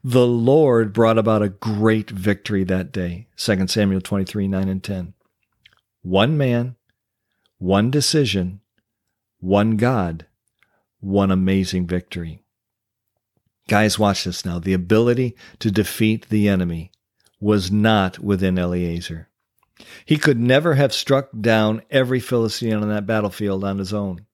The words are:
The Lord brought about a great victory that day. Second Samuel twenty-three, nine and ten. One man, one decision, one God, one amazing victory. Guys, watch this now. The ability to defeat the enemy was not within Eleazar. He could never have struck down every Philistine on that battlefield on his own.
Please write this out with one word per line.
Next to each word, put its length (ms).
The 240
Lord 640
brought 260
about 240
a 60
great 600
victory 540
that 280
day. 440
Second 320
Samuel 320
twenty-three, 460
nine 220
and 140
ten. 320
One 340
man, 400
one 320
decision, 720
one 360
God, 500
one 320
amazing 560
victory. 540
Guys, 320
watch 240
this 200
now. 140
The 140
ability 640
to 100
defeat 580
the 200
enemy 420
was 320
not 480
within 400
Eleazar. 680
He 120
could 240
never 340
have 180
struck 360
down 480
every 300
Philistine 560
on 140
that 180
battlefield 560
on 160
his 160
own. 400